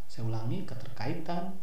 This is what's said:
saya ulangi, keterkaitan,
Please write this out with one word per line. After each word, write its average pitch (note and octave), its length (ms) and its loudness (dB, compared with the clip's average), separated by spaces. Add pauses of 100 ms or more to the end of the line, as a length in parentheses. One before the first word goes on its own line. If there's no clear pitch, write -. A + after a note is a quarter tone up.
(100)
saya A#2 160 0
ulangi, A2+ 400 0
keterkaitan, F3 960 0